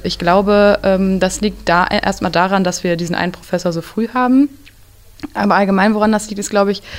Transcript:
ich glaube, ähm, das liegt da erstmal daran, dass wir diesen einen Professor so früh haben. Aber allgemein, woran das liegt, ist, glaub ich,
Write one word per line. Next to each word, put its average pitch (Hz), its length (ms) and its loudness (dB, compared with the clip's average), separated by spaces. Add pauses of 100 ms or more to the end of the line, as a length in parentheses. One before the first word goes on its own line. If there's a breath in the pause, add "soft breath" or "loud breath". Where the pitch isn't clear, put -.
ich 185 120 -4
glaube, 202 680 4
ähm, 190 360 2
das 185 220 -2
liegt 202 260 -4
da 175 180 2
erstmal 196 460 -2
daran, 185 320 2
dass 180 220 -4
wir 175 100 0
diesen 170 200 -4
einen 180 180 -4
Professor 175 400 -4
so 165 80 -6
früh 220 320 -6
haben. 254 340 2 (880)
Aber 202 220 2
allgemein, 196 380 2
woran 214 200 2
das 214 160 -4
liegt, 202 100 -8
ist, 202 100 -8
glaub 202 200 2
ich, 196 120 -4 (180 loud breath)